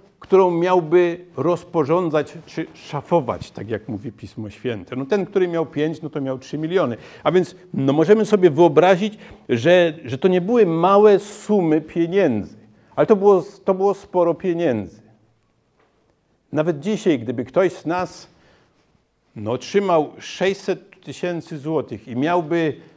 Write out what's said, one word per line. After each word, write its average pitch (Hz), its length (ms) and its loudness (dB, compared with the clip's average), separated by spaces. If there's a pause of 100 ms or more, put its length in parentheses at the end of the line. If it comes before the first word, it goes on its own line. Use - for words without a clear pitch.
(200)
którą 190 320 2
miałby 175 760 0 (120)
rozporządzać 160 960 -2 (120)
czy - 280 -10
szafować, 135 760 -4
tak 107 180 -14
jak 107 200 -8
mówi 104 220 -10
Pismo 107 380 -14
Święte. 113 460 -10
No 135 100 -6
ten, 190 200 -2
który 185 220 -2
miał 165 180 -4
pięć, 156 360 -4
no 151 80 -12
to 151 120 -8
miał 131 180 -6
trzy - 180 -12
miliony. 156 400 -2 (260)
A 151 80 0
więc, 180 240 0 (180)
no, 135 200 0
możemy 190 320 4
sobie 185 240 4
wyobrazić, 170 680 4 (320)
że, 160 440 4 (120)
że 123 120 -8
to 190 100 0
nie 180 140 2
były 220 240 2
małe 196 540 4
sumy 175 640 -2
pieniędzy, 165 720 -2 (400)
ale 151 120 0
to 220 80 6
było, 196 280 4 (220)
to 196 80 0
było 190 200 0
sporo 175 400 -2
pieniędzy. 165 680 -4 (1500)
Nawet 156 280 -2
dzisiaj, 175 400 -2
gdyby 120 260 -8
ktoś 180 280 0
z - 120 -16
nas, 175 440 -6 (1080)
no, 107 160 -6
otrzymał 165 680 0
sześćset 190 720 -6 (140)
tysięcy 165 540 -10
złotych 135 500 -6
i 120 80 -10
miałby 160 600 -2 (220)